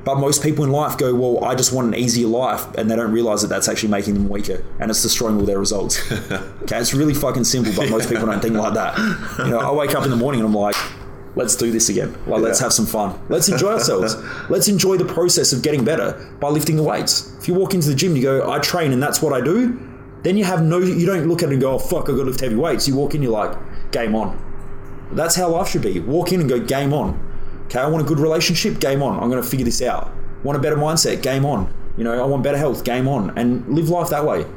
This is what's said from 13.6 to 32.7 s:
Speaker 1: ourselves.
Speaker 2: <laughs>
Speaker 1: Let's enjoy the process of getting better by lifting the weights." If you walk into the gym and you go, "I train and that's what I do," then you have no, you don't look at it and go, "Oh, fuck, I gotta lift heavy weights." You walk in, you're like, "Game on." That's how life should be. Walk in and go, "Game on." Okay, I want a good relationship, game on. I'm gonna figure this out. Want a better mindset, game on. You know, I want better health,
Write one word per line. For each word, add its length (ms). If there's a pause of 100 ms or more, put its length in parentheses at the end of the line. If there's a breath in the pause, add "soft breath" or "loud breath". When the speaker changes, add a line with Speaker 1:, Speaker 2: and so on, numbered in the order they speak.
Speaker 1:
ourselves. 420 (180)
Speaker 2:
<laughs> 160
Speaker 1:
Let's 180
enjoy 300
the 80
process 480
of 100
getting 200
better 320 (240 loud breath)
by 100
lifting 280
the 60
weights." 560
If 80
you 80
walk 180
into 140
the 80
gym 140
and 80
you 60
go, 280
"I 80
train 340
and 80
that's 200
what 120
I 80
do," 360 (460)
then 140
you 80
have 180
no, 160
you 260
don't 220
look 160
at 60
it 40
and 80
go, 120
"Oh, 60
fuck, 300
I 40
gotta 120
lift 160
heavy 140
weights." 320
You 80
walk 200
in, 60
you're 100
like, 220 (380 loud breath)
"Game 240
on." 200 (760)
That's 220
how 140
life 200
should 140
be. 160
Walk 320
in 100
and 80
go, 100
"Game 340
on." 260 (480 loud breath)
Okay, 120
I 80
want 160
a 40
good 120
relationship, 600
game 200
on. 220
I'm 60
gonna 120
figure 240
this 160
out. 280 (340)
Want 140
a 40
better 140
mindset, 460
game 240
on. 240 (280)
You 60
know, 180
I 60
want 160
better 140
health, 260